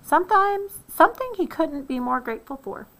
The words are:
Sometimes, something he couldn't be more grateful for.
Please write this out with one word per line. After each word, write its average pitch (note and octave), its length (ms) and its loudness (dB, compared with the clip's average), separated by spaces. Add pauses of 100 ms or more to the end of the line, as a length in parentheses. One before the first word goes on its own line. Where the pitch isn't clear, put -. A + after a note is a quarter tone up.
Sometimes, G4+ 840 2
something A#4+ 480 2
he F4+ 100 -2
couldn't C#4+ 440 -4
be B3+ 100 -4
more B3 220 -2
grateful B3 360 -10
for. - 300 -12 (120)